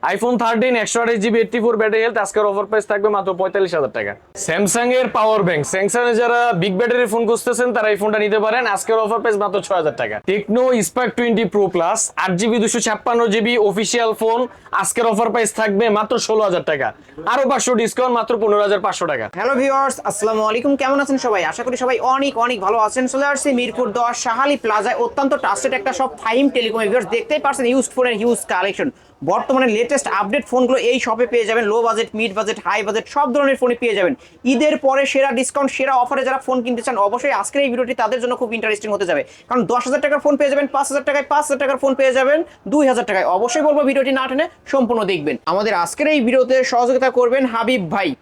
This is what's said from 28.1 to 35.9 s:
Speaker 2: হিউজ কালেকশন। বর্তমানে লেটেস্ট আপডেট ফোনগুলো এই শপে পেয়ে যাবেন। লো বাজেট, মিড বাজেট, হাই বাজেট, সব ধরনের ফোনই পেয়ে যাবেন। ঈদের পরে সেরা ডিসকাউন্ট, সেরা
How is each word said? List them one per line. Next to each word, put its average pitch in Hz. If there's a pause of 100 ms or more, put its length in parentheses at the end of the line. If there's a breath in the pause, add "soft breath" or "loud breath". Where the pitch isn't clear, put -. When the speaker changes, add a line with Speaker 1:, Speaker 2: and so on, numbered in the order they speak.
Speaker 2:
হিউজ 233 (120)
কালেকশন। 185 (400 soft breath)
বর্তমানে 262 (100)
লেটেস্ট 240 (140)
আপডেট 208
ফোনগুলো 254 (120)
এই 262
শপে 233
পেয়ে 233
যাবেন। 226
লো 226
বাজেট, 226 (100)
মিড 220
বাজেট, 214
হাই 202
বাজেট, 214 (100)
সব 285
ধরনের 269
ফোনই 247
পেয়ে 233
যাবেন। 175 (380 loud breath)
ঈদের 302 (100)
পরে 269 (100)
সেরা 269
ডিসকাউন্ট, 269
সেরা 269